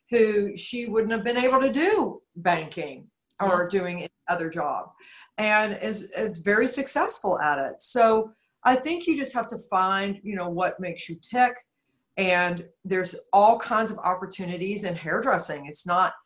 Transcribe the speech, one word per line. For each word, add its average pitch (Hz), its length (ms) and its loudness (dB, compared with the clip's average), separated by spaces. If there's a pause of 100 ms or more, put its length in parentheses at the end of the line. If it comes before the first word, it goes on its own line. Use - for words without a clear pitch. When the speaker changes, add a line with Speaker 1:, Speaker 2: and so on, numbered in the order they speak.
Speaker 1:
who 214 480 2
she 240 300 -8
wouldn't 220 240 0
have 226 120 -2
been 240 140 0
able 254 220 4
to 269 100 2
do 311 520 0 (160)
banking 160 680 -4 (340)
or 180 320 2
Speaker 2:
Yeah. 196 80 0
Speaker 1:
doing 175 200 -6
any 160 100 -10 (180)
other 170 220 -2
job, 147 400 -4 (480)
and 214 460 2
is, 214 340 -6
is 165 220 -4
very 208 280 2
successful 269 720 0
at 147 200 2
it. 135 240 -6
So 220 480 4 (320)
I 254 120 6
think 320 300 -2
you 320 100 2
just 269 200 -4
have 226 140 -2
to 220 80 -8 (120)
find, 196 540 0
you 202 120 -8
know, 175 140 -4
what 180 300 -2
makes 175 280 -8
you 165 140 -10
tick. 247 340 0 (600)
And 180 500 0 (160)
there's 185 320 -2 (180)
all 220 260 8
kinds 220 320 0
of - 80 -10
opportunities 185 840 -4
in 175 120 -4
hairdressing. 165 720 -2
It's - 180 -10
not, 180 280 2 (120)